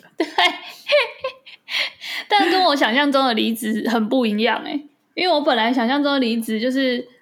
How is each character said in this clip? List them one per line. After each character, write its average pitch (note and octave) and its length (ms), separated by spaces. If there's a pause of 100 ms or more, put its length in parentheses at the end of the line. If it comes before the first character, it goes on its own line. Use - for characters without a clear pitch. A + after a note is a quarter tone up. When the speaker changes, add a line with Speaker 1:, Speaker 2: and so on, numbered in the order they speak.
Speaker 1:
了。 - 80
Speaker 2:
<laughs> - 60
对。 - 100
<laughs> - 2000
但 G4+ 220
跟 F#4 140
我 D4 120
想 B3+ 180
象 C#4+ 180
中 C4+ 140
的 B3 80
离 A3 200
职 A3 360
很 A3 200
不 B3+ 160
一 G#3 160
样 A3+ 240
欸， D4 220 (260)
因 F4 140
为 F4 60
我 D4 80
本 D4 140
来 A3+ 180
想 A#3+ 140
象 C#4+ 160
中 C#4+ 100
的 C#4 60
离 A#3 220
职 A3 180
就 B3 100
是 B3+ 380 (140)